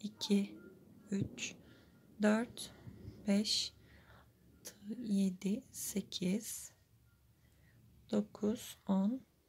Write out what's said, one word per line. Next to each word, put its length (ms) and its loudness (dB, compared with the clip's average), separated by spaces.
iki, 520 0
üç, 440 -4
dört, 500 2
beş, 460 4
altı, 160 -16
yedi, 680 2
sekiz, 1000 -4
dokuz, 680 -2
on, 340 2